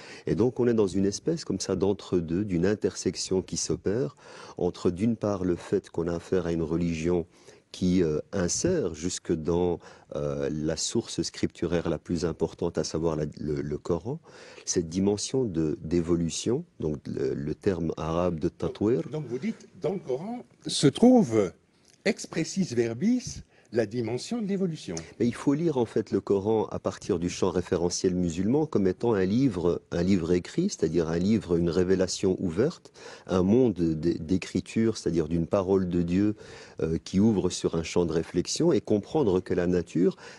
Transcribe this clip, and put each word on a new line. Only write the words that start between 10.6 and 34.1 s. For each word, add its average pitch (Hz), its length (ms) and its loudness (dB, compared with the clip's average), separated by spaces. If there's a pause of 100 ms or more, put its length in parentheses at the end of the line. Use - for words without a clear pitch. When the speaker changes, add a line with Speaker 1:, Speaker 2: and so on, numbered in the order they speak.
Speaker 1:
source - 460 -4
scripturaire 82 640 -2
la 80 120 -2
plus 87 260 -2
importante, 82 540 -2
à 78 40 0
savoir 80 320 -2
la, 76 100 -2 (140)
le, 73 220 -4
le 73 160 -6
Coran, 90 420 -4 (460)
cette 82 240 -2
dimension 101 540 0
de, 80 360 -2
d'évolution, 85 840 0 (140)
donc 78 260 -4
le, 67 300 -4
le 71 180 -4
terme 85 420 -2
arabe 82 440 -2
de 85 100 0
tatwir. 120 540 -2
Speaker 2:
Donc, - 80 -10
donc 147 160 -8
vous 120 100 -8
dites, 202 300 -8 (160)
dans 185 100 -2
le 196 60 -6
Coran 180 440 -8 (220)
se - 220 0
trouve 131 640 6 (540)
expressis 175 680 -2
verbis 120 680 0 (280)
la 110 140 2
dimension 123 560 -4
de 202 60 -4
l'évolution. 175 480 -2 (240)
Speaker 1:
Mais 120 80 4
il 120 80 0
faut - 180 2
lire 151 240 0
en 117 80 4
fait - 240 -2
le 104 120 2
Coran 104 500 2
à - 80 -4
partir - 400 -2
du 87 100 0
champ 87 220 0
référentiel 90 640 0
musulman 95 500 0
comme 104 220 0
étant 113 260 0
un 95 120 2
livre, 95 680 2
un 85 100 0
livre 90 300 4
écrit, 123 400 0
c'est-à-dire 82 360 2
un 85 120 0
livre, 92 360 2
une 87 140 2
révélation 92 720 2
ouverte, 98 520 -2 (360)
un 90 160 4
monde 110 320 4
d'é-, 82 400 0